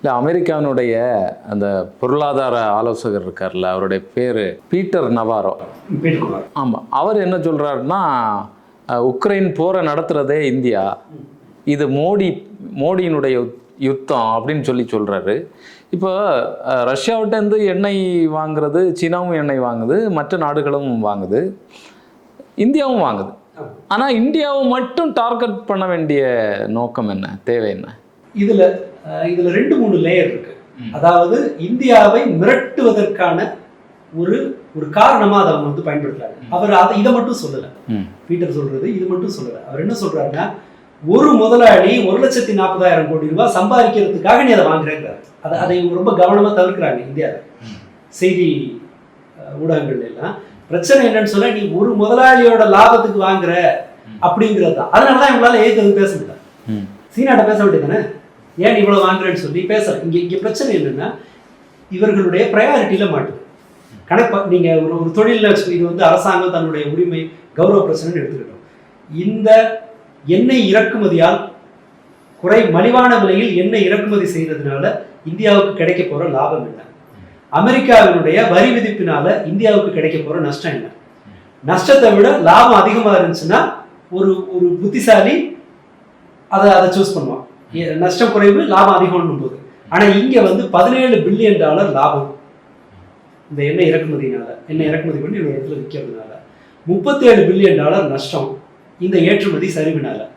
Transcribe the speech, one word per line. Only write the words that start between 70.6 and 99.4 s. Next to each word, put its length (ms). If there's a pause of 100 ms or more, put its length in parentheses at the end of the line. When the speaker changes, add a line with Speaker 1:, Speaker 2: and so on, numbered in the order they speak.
Speaker 2:
இறக்குமதியால் 760 (920)
குறை, 280
மலிவான 480
விலையில் 380
எண்ணெய் 280
இறக்குமதி 400
செய்யறதுனால 760 (260)
இந்தியாவுக்கு 480
கிடைக்க 300
போற 260
லாபம் 360
என்ன? 160 (720)
அமெரிக்காவினுடைய 960
வரி 280
விதிப்பினால 720
இந்தியாவுக்கு 440
கிடைக்க 260
போற 220
நஷ்டம் 340
என்ன? 140 (760)
நஷ்டத்தை 500
விட 240
லாபம் 440
அதிகமா 360
இருந்துச்சுன்னா 560 (380)
ஒரு, 440
ஒரு 100
புத்திசாலி 920 (920)
அதை, 220
அதை 300
சூஸ் 160
பண்ணுவான். 280 (300)
ஏ, 100
நஷ்டம் 460
குறைவு, 320
லாபம் 420
அதிகம்னும் 360
போது. 180 (300)
ஆனா, 160
இங்க 360
வந்து 240
பதினேழு 500
பில்லியன் 420
டாலர் 340
லாபம் 440 (1120)
இந்த 140
எண்ணெய் 300
இறக்குமதியினால, 600 (120)
எண்ணெய் 200
இறக்குமதி 320
பண்ணி 200
ஒரு 100
இடத்துல 220
விற்கிறதுனால, 640 (500)
முப்பத்தேழு 560
பில்லியன் 340
டாலர் 340
நஷ்டம் 480 (420)
இந்த 200
ஏற்றுமதி 560